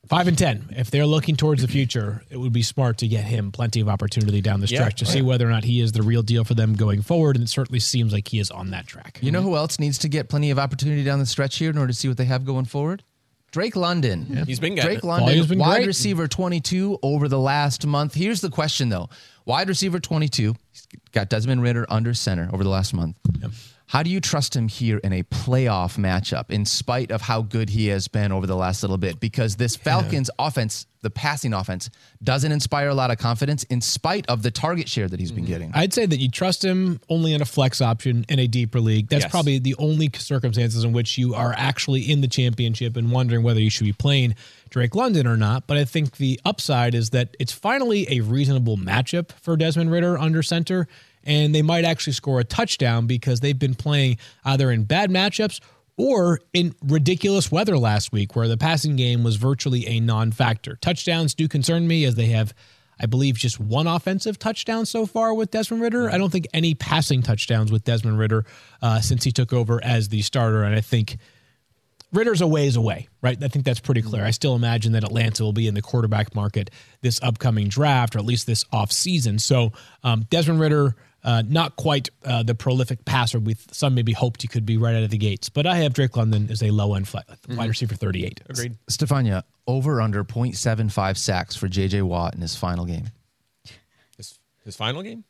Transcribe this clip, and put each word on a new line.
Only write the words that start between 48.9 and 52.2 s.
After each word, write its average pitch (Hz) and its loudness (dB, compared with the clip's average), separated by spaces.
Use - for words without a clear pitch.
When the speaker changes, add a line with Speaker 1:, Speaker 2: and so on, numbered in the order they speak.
Speaker 1:
for - -2
Desmond 160 2
Ridder 175 2
under 160 2
center. 170 0
And 147 4
they 156 4
might 170 2
actually 160 -2
score 131 0